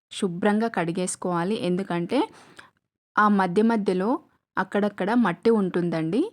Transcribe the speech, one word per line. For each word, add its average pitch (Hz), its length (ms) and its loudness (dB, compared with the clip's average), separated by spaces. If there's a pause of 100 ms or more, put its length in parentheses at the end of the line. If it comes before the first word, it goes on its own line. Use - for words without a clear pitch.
(120)
శుభ్రంగా 208 680 -2
కడిగేసుకోవాలి. 180 800 -2 (140)
ఎందుకంటే 180 500 -2 (960)
ఆ 214 100 4 (140)
మధ్య 185 220 2 (100)
మధ్యలో 196 380 0 (480)
అక్కడక్కడ 202 520 -2 (160)
మట్టి 180 260 2 (100)
ఉంటుందండి, 170 600 -2 (120)